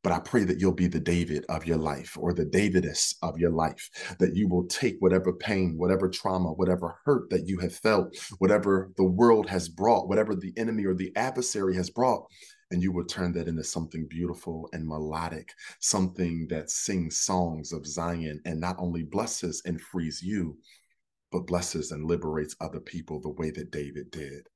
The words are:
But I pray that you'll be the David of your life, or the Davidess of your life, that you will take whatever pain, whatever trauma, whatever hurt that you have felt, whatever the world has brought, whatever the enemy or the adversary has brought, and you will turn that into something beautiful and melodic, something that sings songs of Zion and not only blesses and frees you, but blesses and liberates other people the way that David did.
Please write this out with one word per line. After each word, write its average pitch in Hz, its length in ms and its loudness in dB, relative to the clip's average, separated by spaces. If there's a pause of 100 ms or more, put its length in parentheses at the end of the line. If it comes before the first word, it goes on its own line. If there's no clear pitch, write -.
But 92 100 2
I 80 60 2
pray 98 260 2
that 90 160 0
you'll 92 140 6
be 90 140 4
the 78 120 0
David 85 480 0
of 80 160 -4
your 82 140 2
life, 73 400 -4
or 87 160 0
the 85 100 0
Davidess 92 800 2
of 80 160 -4
your 85 140 4
life, 80 360 -2 (300)
that - 160 4
you 101 120 4
will 90 200 4
take 113 320 0
whatever 92 340 4
pain, 90 460 0
whatever 92 320 2
trauma, 92 420 0
whatever 90 540 0
hurt 139 240 2
that 87 160 0
you 92 140 -2
have 90 140 -2
felt, 101 400 4 (260)
whatever 95 580 4
the 95 60 6
world 101 440 6
has 85 220 -2
brought, 95 380 2
whatever 104 260 2
the 92 240 -6
enemy 113 260 0
or 95 100 2
the 92 220 -2
adversary 110 600 0
has 90 120 -2
brought, 120 380 0 (440)
and 90 120 0
you 95 100 2
will 85 140 -2
turn 87 260 -2
that 85 160 -2
into 80 160 -4
something 80 460 -6
beautiful 82 640 -6
and 82 120 -6
melodic, 78 640 -6 (300)
something 90 720 0
that 78 180 -4
sings 87 520 -2
songs 85 520 0
of 76 140 -8
Zion 80 580 -4
and 80 160 -4
not 90 180 -2
only 85 260 -4
blesses 95 600 -4
and 82 160 -4
frees 82 420 -6
you, 90 360 -4 (720)
but 90 180 -4
blesses 87 420 -2
and 78 140 -6
liberates 78 560 -2
other 80 180 -8
people 80 420 -10
the - 80 -8
way 78 220 -4
that 73 220 -10
David 71 400 -8
did. 71 440 -12